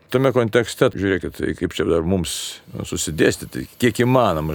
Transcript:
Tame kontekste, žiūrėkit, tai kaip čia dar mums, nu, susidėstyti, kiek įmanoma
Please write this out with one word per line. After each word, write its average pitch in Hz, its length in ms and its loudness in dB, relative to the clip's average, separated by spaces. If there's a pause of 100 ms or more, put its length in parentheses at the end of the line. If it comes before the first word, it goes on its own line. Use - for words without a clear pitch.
(100)
Tame 135 240 2
kontekste, 120 580 2
žiūrėkit, 92 460 -2
tai 76 160 -2
kaip 85 180 -4
čia - 160 -2
dar 82 140 2
mums, 87 560 -2 (160)
nu, 65 100 -8
susidėstyti, 80 800 -2 (140)
kiek 120 240 2
įmanoma 101 520 2